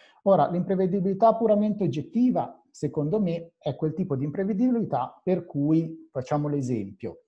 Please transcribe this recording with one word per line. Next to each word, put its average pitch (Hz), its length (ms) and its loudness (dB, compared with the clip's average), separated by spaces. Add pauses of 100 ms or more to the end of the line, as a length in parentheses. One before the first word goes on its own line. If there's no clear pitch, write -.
(240)
Ora, 185 260 4
l'imprevedibilità 190 840 2
puramente 208 500 2
oggettiva, 170 840 -2
secondo 151 520 -2
me, 170 360 -4
è 143 200 -6
quel 156 160 -2
tipo 185 240 -2
di 135 80 -2
imprevedibilità 196 1000 -2
per 180 220 0
cui, 160 680 0
facciamo 147 380 -2
l'esempio 120 800 -6